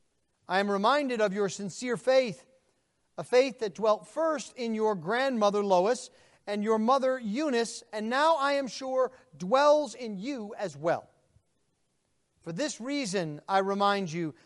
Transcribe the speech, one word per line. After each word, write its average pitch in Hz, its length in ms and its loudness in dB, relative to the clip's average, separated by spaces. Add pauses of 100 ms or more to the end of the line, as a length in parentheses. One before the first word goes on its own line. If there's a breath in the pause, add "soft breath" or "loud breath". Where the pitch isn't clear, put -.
(480)
I 180 100 2
am 202 120 2
reminded 247 500 2
of 208 140 0
your 202 160 0
sincere 208 480 -6
faith, 262 480 0 (720)
a 170 60 -6
faith 254 340 4
that 208 160 -4
dwelt 214 340 0
first 311 460 -4
in 233 200 -4
your 214 200 0
grandmother 208 680 0
Lois 196 460 2 (380 soft breath)
and 208 180 -4
your 220 140 2
mother 262 400 2
Eunice, 233 720 -2
and 214 160 -6
now 302 280 4
I 277 180 0
am 277 120 -2
sure 254 460 -2 (240 loud breath)
dwells 269 580 4
in 226 220 -8
you 220 380 -8
as 170 240 -8
well. 147 320 -2 (1300)
For 170 120 -12
this 262 280 -4
reason, 202 640 -4
I 190 120 2
remind 196 520 0
you 160 240 -6 (120)